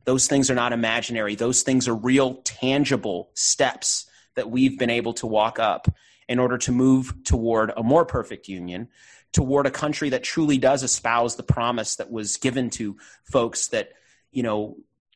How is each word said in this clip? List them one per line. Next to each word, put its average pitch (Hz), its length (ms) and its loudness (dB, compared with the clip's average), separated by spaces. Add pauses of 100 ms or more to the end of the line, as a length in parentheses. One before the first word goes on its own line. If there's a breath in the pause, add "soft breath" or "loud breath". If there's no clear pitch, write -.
Those 127 240 2
things 139 200 2
are 127 80 0
not 120 160 0
imaginary. 113 640 -2
Those 117 280 0
things 127 260 2
are 117 60 0
real, 127 500 2
tangible 131 920 -2
steps - 720 -2 (300 soft breath)
that 113 140 -4
we've 131 280 2
been 120 120 0
able 117 220 -2
to 117 140 -8
walk 110 320 0
up 107 300 0 (400 soft breath)
in 123 100 0
order 127 180 2
to 123 160 -2
move 131 400 2 (120)
toward 113 520 2
a 117 60 -4
more 147 220 4
perfect 110 440 -6
union, 92 400 -10 (440 soft breath)
toward 139 340 2
a 131 40 0
country 151 380 -4
that 127 140 -2
truly 147 340 2
does 131 260 4
espouse 120 540 0
the 120 60 -10
promise 120 540 0
that - 140 -10
was 110 260 -6
given 127 340 -2
to 104 260 -8 (280 loud breath)
folks - 440 0
that, 110 220 -4 (400 soft breath)
you 127 140 -4
know, 107 320 -4 (400)